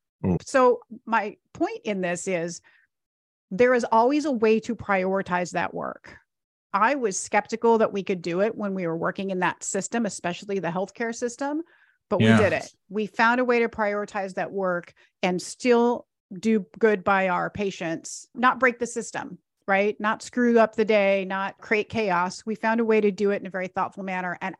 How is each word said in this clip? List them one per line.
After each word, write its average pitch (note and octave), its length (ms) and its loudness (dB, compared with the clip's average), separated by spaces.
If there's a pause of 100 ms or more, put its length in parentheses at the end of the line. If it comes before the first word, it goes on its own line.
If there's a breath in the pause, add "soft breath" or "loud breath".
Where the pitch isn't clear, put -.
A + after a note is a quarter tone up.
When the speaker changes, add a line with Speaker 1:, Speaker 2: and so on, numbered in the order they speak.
(240)
Speaker 1:
Oh. G2 200 2
Speaker 2:
So B3+ 360 4 (260)
my G#3+ 300 -2 (180)
point A4 300 -4
in G3+ 160 -4
this F3 260 -4
is E3+ 340 -4 (920 soft breath)
there A#3+ 240 4
is A#3 160 2
always C4+ 340 4
a D4+ 80 0
way A3 280 4
to A3+ 160 -4
prioritize F#3 760 -2
that F3 220 -4
work. - 420 -10 (560)
I A3 220 4
was A3+ 240 -2
skeptical A3 600 2
that A3 140 2
we G3 120 -4
could F#3 180 -2
do F3 200 -2
it A3 120 0
when G3+ 200 -4
we F#3 120 -4
were E3 100 -2
working F3+ 340 -4
in F#3 100 -4
that F3 240 -2
system, A3 420 -4
especially F#3+ 540 -6
the E3 80 -4
healthcare G3 460 -6
system, C#4 480 -6 (460 soft breath)
but G#3 120 2
we A3 60 6
Speaker 1:
Yeah. A3+ 120 8
Speaker 2:
did F#3+ 140 4
it. - 200 -6 (160)
We G#3 180 -4
found A#3+ 340 2
a B3+ 40 2
way A#3+ 160 2
to A3+ 80 2
prioritize G#3 680 -4
that F#3 180 -4
work F#3 400 -2 (300 soft breath)
and F3+ 200 0
still A#3+ 640 2 (320)
do G#3+ 280 2 (120)
good G#3+ 240 4
by F#3+ 260 2
our F3 220 -2
patients, - 840 -8
not B3+ 240 4
break B3 180 2
the A#3+ 80 -4
system, - 520 -8 (280)
right? G3+ 320 0
Not G#3+ 240 -2
screw A#3+ 380 2
up A3 160 2
the A3 80 2
day, G3 400 2
not F#3+ 340 -6
create G#3+ 300 -2
chaos. F#3 580 -2
We A3 80 -4
found A3+ 240 -2
a A#3 60 2
way A3 160 4
to G#3 100 4
do G3 220 0
it G3+ 80 -4
in F#3+ 60 -12
a F3+ 40 -12
very F#3 180 -6
thoughtful F#3+ 360 -6
manner. F#3 360 -6
And F#3 200 -8